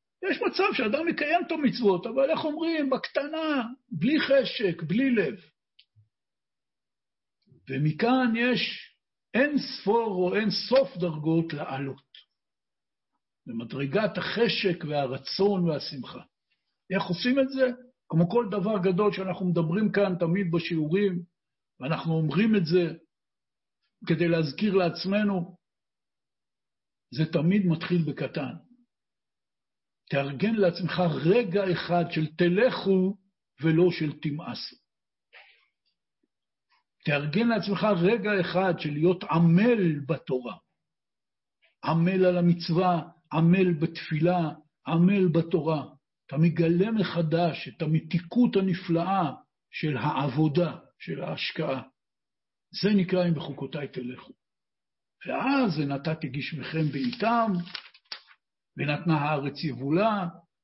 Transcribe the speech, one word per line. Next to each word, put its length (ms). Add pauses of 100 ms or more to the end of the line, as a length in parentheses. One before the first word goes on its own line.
(300)
יש 180
מצב 260
שאדם 340
מקיים 400
את 40
המצוות, 540
אבל 240
איך 160
אומרים, 440
בקטנה, 760 (280)
בלי 280
חשק, 640
בלי 320
לב. 200 (2250)
ומכאן 640
יש 540 (440)
אין 240
ספור 580
או 200
אין 140
סוף 480
דרגות 560
לעלות. 560 (1400)
במדרגת 720
החשק 720
והרצון 800
והשמחה. 500 (680)
איך 140
עושים 360
את 100
זה? 220 (380)
כמו 200
כל 220
דבר 320
גדול 300
שאנחנו 320
מדברים 460
כאן 280
תמיד 320
בשיעורים, 720 (560)
ואנחנו 340
אומרים 420
את 100
זה 280 (1120)
כדי 200
להזכיר 460
לעצמנו, 840 (1600)
זה 180
תמיד 340
מתחיל 400
בקטן. 480 (1600)
תארגן 460
לעצמך 460 (240)
רגע 360 (120)
אחד 380
של 240
תלכו 800 (440)
ולא 300
של 280
תמאסו. 560 (2250)
תארגן 420
לעצמך 400 (140)
רגע 300 (100)
אחד 380
של 120
להיות 320
עמל 840
בתורה. 480 (1300)
עמל 420
על 120
המצווה, 640 (320)
עמל 400
בתפילה, 760 (380)
עמל 400
בתורה. 560 (440)
אתה 100
מגלה 540
מחדש 760
את 140
המתיקות 720
הנפלאה 760 (400)
של 260
העבודה, 800 (220)
של 220
ההשקעה. 600 (1000)
זה 140
נקרא 320
אם 60
בחוקותיי 540
תלכו. 460 (920)
ואז 540
"ונתתי 500
גשמכם 640
בעיתם", 600 (1300)
ונתנה 400
הארץ 460
יבולה, 640 (360)